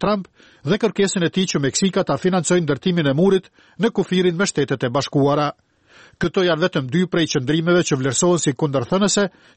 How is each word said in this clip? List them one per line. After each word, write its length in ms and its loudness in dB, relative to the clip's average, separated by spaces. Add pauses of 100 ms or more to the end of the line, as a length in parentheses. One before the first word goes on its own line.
Trump 280 -2 (360)
dhe 160 0
kërkesën 440 0
e 80 0
tij 220 -2
që 100 -2
Meksika 400 0
ta 160 -2
financojë 440 0
ndërtimin 440 0
e 80 2
murit 320 2 (300)
në 140 0
kufirin 440 0
me 100 0
Shtetet 380 -2
e 80 -2
Bashkuara. 600 0 (680)
Këto 260 0
janë 200 2
vetëm 260 -2
dy 160 0
prej 280 0
qëndrimeve 520 2
që 120 0
vlerësohen 440 0
si 100 0
kundërthënëse 760 0 (280)